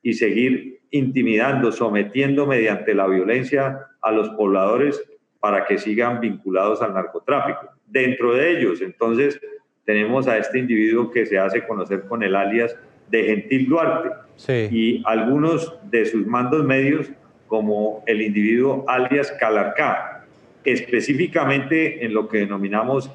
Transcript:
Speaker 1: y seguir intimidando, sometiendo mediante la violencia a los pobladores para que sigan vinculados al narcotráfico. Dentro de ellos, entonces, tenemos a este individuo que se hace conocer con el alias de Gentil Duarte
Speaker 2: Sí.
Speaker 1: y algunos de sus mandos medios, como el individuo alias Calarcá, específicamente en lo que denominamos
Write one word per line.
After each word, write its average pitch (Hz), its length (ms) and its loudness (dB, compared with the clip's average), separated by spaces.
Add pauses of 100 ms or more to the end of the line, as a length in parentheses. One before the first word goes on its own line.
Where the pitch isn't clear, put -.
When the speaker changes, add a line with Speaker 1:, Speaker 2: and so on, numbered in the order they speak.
Speaker 1:
y 117 120 0
seguir 120 720 0
intimidando, 127 800 0
sometiendo 127 720 0
mediante 110 480 0
la 95 140 2
violencia 127 720 0 (220)
a 110 100 0
los 107 200 2
pobladores 107 720 2 (380)
para 101 260 0
que 101 120 0
sigan 113 420 -2
vinculados 101 640 -2
al 104 120 -2
narcotráfico. - 800 -4 (160)
Dentro 120 460 0
de 156 240 2
ellos, 95 240 0
entonces, 117 580 0 (460)
tenemos 110 420 2
a 117 100 2
este 107 220 -2
individuo 117 520 2
que 113 140 2
se 98 140 0
hace 98 260 0
conocer 95 420 -4
con 113 160 -4
el 95 120 0
alias 113 400 0 (340)
de 110 140 2
Gentil 127 460 0
Duarte 165 400 0 (280)
Speaker 2:
Sí. 117 340 -2
Speaker 1:
y 113 340 0
algunos 135 720 0 (160)
de 113 140 2
sus 107 200 -2
mandos 127 380 0
medios, 135 480 0 (340)
como 107 640 -2
el 110 160 0
individuo 113 640 2
alias 127 520 0
Calarcá, 110 840 0 (380)
específicamente 139 1400 0
en 110 100 -4
lo 107 140 0
que 110 120 -2
denominamos 104 760 -2